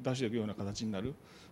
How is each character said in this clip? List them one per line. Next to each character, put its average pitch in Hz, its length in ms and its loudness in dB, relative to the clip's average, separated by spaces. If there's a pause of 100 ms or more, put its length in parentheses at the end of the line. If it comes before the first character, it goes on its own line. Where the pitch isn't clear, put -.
出 131 120 4
し 131 60 0
て 123 60 4
い 104 40 2
く 120 60 2
よ 110 80 4
う - 20 0
な 101 80 -2
形 101 300 -2
に 107 80 0
な 98 80 0
る。 127 140 -2 (380)